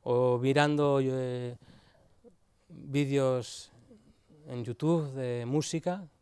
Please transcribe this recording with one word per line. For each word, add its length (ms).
O 360
mirando, 640
eh, 540
vídeos 1000
en 180
YouTube 480
de 340
música 580